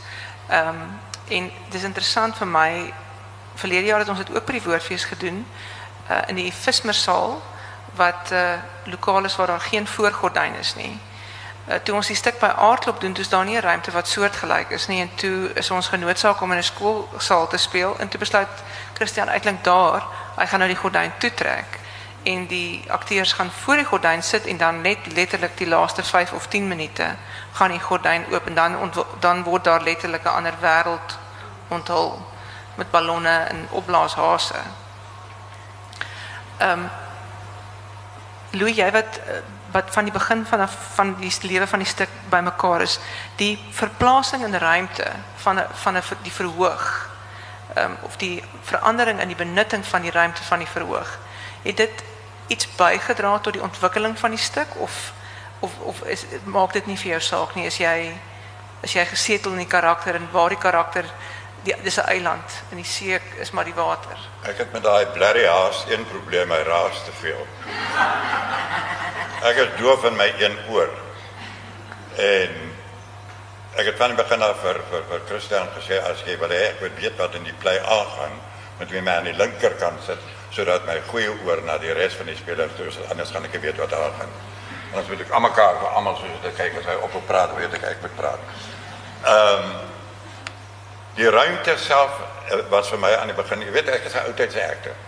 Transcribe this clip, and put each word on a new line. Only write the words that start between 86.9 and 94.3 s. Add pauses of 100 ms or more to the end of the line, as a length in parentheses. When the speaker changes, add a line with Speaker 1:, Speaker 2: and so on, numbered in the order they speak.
Speaker 2:
op
wil
praat,
weet
ek,
ek
moet
praat. (800)
Ehm, (1500)
die
ruimte
self, (320)
eh,
was
vir
my
aan
die
begin,
jy
weet,
ek
is
'n
oudtydse